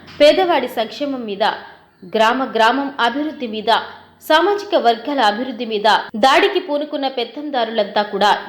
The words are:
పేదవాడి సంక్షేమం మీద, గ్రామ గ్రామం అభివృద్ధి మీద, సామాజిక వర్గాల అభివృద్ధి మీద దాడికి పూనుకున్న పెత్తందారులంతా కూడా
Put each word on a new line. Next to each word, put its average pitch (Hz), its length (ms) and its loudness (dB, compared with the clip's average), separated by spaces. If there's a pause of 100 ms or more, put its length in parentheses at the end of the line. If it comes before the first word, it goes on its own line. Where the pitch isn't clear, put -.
(220)
పేదవాడి 302 560 4
సంక్షేమం 247 540 -4
మీద, 196 120 -2 (720)
గ్రామ 226 240 2 (160)
గ్రామం 254 340 2 (180)
అభివృద్ధి 247 480 -6
మీద, 220 160 -2 (560)
సామాజిక 349 460 2 (100)
వర్గాల 233 360 -2 (100)
అభివృద్ధి 233 400 -6
మీద 214 180 0 (360)
దాడికి 339 420 4
పూనుకున్న 294 400 -4 (100)
పెత్తందారులంతా 226 840 -2 (100)
కూడా 202 180 2 (180)